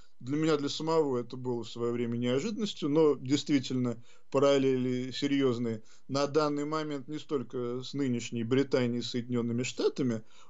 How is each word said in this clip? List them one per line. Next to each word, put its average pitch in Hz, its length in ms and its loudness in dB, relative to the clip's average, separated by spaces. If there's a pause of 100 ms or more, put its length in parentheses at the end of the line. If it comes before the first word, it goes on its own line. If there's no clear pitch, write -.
(200)
для 131 160 -4
меня, 156 200 4
для 143 120 -2
самого 156 500 2
это 120 180 -6
было 123 280 -4
в 110 40 -10
своё 117 240 -2
время 120 240 0
неожиданностью, 151 720 -2
но 147 280 6
действительно 131 840 0 (300)
параллели 131 800 4
серьёзные. 123 720 0 (260)
На 143 200 2
данный 147 360 2
момент 151 440 -4
не 151 100 -6
столько 127 640 -4
с 123 100 -10
нынешней 120 520 -2
Британией 127 560 2
и - 20 -2
Соединёнными 120 600 -2
Штатами, 123 580 0 (280)